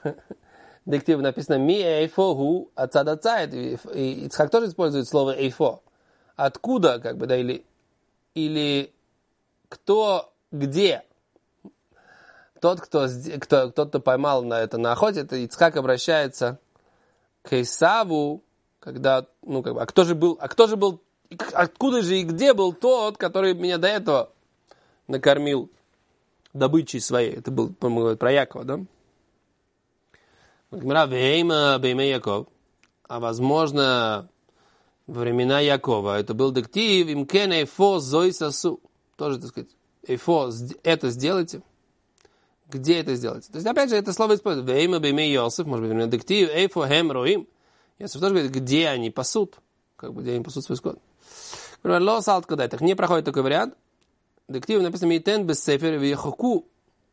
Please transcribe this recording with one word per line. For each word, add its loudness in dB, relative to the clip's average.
<laughs> -14
Дектив 0
написано 0
«Ми 2
эйфо 0
гу -2
отца 0
от 0
отца». 0
И, -8
и -4
Ицхак 0
тоже 4
использует -2
слово 2
«эйфо». -2
Откуда, 0
как -8
бы, -6
да, 2
или, -4
или -2
кто, 0
где? 0
Тот, 0
кто 0
сд-, -6
кто, 2
тот, -2
кто -2
поймал 2
на -2
это -4
на 0
охоте, 0
это -6
Ицхак 2
обращается 0
к -8
Исаву, 0
когда, 0
ну, -6
как -4
бы, -6
«А -6
кто 4
же 0
был, 2
а -6
кто 0
же -4
был, -2
и -20
к-, -10
откуда 0
же 0
и -2
где 2
был 0
тот, 0
который 0
меня -2
до 2
этого 0
накормил 2
добычей 0
своей?» 0
Это -10
был, -2
по-моему, -2
говорит 0
про 2
Якова, 0
да? -8
Гемара, 0
«Вейма 2
бейме 0
Яков». -2
А -10
возможно, 0
во -8
времена 2
Якова 0
это -4
был 0
дектив, 0
«Им -4
кен 2
эйфо 2
зой 2
сосу». -4
Тоже, -4
так -14
сказать, -14
«Эйфо, 0
сд-, -10
это 0
сделайте». -2
Где 2
это -4
сделать? -8
То -16
есть, -6
опять 0
же, 0
это 0
слово 2
используется. -2
«Вейма 2
бейме 2
Йосеф», 0
может -4
быть, -2
во 0
времена 0
дектив, 2
«Эйфо 0
хем 2
роим». 0
Йосеф -12
тоже 2
говорит, 0
где 0
они -2
пасут, -2
как -14
бы, -12
где -6
они -2
пасут -10
свой -6
скот. -8
Например, 2
«Ло 2
салт 0
кадай». -2
Так -8
не 4
проходит 2
такой 0
вариант. 0
Дектив -2
написано, 0
«Митен 0
бес -2
сефер 0
вихоку». -2